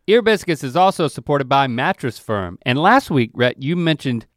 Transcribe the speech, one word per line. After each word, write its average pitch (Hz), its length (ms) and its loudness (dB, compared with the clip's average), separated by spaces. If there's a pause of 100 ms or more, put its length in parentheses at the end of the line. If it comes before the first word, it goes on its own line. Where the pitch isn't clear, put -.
Ear 226 160 4
Biscuits 196 420 0
is 127 120 -6
also 180 320 2
supported 139 420 -4
by 139 160 2
Mattress 131 540 -4
Firm. 95 420 -6
And 127 160 -2
last 220 320 2
week, 127 240 0
Rhett, 123 260 -2
you 139 160 -4
mentioned 147 600 -4